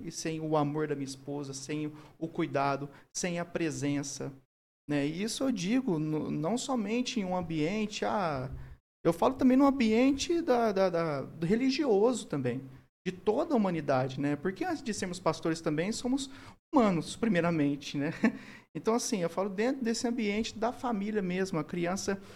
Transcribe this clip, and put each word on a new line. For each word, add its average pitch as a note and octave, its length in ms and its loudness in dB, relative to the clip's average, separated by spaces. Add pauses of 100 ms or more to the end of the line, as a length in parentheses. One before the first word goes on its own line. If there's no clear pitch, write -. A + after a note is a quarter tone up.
e D#3+ 100 -10
sem D#3+ 300 -6
o D#3 160 0
amor D3 320 0
da D3 80 -2
minha C#3 100 -6
esposa, C#3+ 480 -8
sem D3+ 380 -6 (260)
o D#3+ 100 -6
cuidado, C#3 600 0 (260)
sem F3 240 -2
a F3 60 -2
presença?" C#3+ 880 -4 (580)
Né? C#3+ 160 2
E D#3+ 160 -4
isso A3+ 220 -2
eu C4+ 80 2
digo G#3 460 2
no, D#3 320 -2
não D#3 280 0
somente A#3+ 640 -2
em F#3+ 40 0
um F3+ 120 -2
ambiente, F3+ 680 -2
ah, D#3+ 460 -2 (520)
eu E3 120 4
falo B3+ 200 2
também B3+ 220 6
no C#4 100 8
ambiente C4+ 760 4
da, A#3 300 4
da, F#3+ 180 4
da, E3 320 0
do E3 240 -6
religioso A#3+ 800 4
também, C3 340 -2 (460)
de F3+ 60 -4
toda C#4 420 0
a - 20 6
humanidade, D3 640 2
né? C#3+ 160 0
Porque F#3+ 280 -4
antes F4 180 -2
de A3 100 -4
sermos F3+ 260 -6
pastores E3 440 0
também E3 280 0
somos B3+ 380 -2 (420)
humanos, G3+ 460 4
primeiramente, E3 800 0
né? C#3 160 -2
<laughs> - 520 -2 (120)
Então, A3 160 0
assim, A#3+ 300 0
eu E3 80 0
falo F#3+ 180 -4
dentro A#3 360 -2
desse A3+ 200 -2
ambiente A3 540 -2
da A3+ 140 -2
família G#3+ 500 -2
mesmo, F3+ 380 -2
a - 40 -2
criança F#3 560 -4 (160)